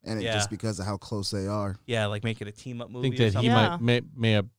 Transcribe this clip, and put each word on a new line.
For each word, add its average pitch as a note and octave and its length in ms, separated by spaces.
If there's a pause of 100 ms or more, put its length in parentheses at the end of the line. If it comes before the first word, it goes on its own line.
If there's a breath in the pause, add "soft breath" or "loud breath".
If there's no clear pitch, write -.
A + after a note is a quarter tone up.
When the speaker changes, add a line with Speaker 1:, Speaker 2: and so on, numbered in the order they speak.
Speaker 1:
and G#2+ 160
it G#2+ 40
Speaker 2:
Yeah. A2+ 100
Speaker 1:
just G#2 160
because G#2+ 280
of F#2 80
how G#2 100
close G2+ 340
they G2 180
are. G2+ 280 (100)
Speaker 2:
Yeah, A2+ 200
like, G#2 180
make A2+ 160
it G#2 80
a G#2 40
team A#2+ 280
up A#2 80
Speaker 3:
I - 40
Speaker 2:
movie B2+ 180
Speaker 3:
think A#2 40
Speaker 2:
or G#2+ 40
Speaker 3:
that A#2+ 80
he G#2 60
Speaker 2:
something. A#2 180
Speaker 4:
Yeah. A2+ 200
Speaker 3:
might F3 100
may, A#2+ 200 (160)
may A2+ 160
have G2+ 140 (120)